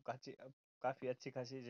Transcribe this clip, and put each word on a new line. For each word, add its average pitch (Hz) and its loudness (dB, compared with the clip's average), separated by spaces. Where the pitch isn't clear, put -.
काची-, 123 -4
काफ़ी 131 4
अच्छी 127 0
खासी 127 0
इस 120 -4